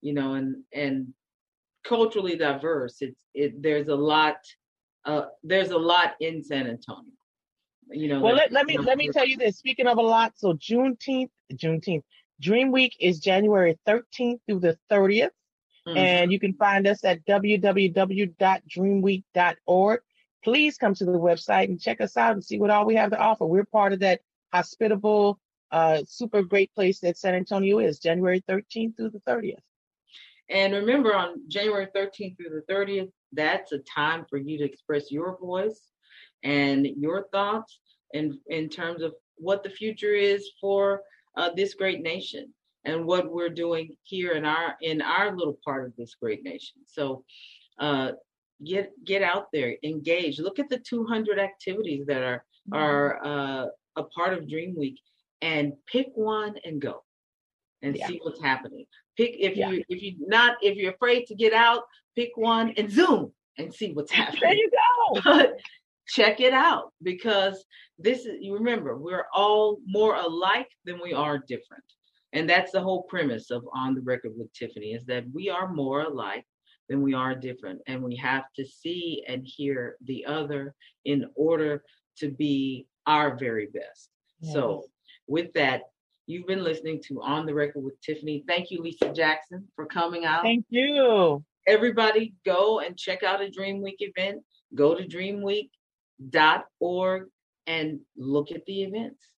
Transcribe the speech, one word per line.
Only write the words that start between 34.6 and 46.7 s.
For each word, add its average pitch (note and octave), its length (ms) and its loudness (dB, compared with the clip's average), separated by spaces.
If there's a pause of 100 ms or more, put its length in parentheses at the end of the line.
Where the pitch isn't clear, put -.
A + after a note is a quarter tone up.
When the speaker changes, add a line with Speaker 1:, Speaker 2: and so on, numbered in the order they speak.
Speaker 1:
to D3 40 0
express C#3+ 480 -4
your F3+ 260 -6
voice F#3 520 -6 (540)
and C#3 420 2 (120)
your E3 340 -2
thoughts G3+ 480 -4 (320)
in, D3+ 260 -4 (100)
in D#3 200 -4
terms E3+ 340 -8
of D#3+ 120 -4 (240)
what F#3+ 260 -2
the G3 60 -8
future G#3+ 440 -4
is G3+ 460 0
for, G3 420 2 (360)
uh, F3 180 0
this G3 180 -2
great F#3 280 -2
nation E3+ 520 -8 (300)
and D#3+ 220 -4
what E3+ 260 0
we're E3+ 180 -4
doing E3 540 -4
here F3+ 300 -6
in D3+ 100 -2
our, D#3 380 -2
in D#3 200 -4
our G3 340 0
little D#3 280 -4
part C3+ 220 -6
of A#2+ 100 -14
this A#2 200 -14
great A2 280 -6
nation. - 420 -16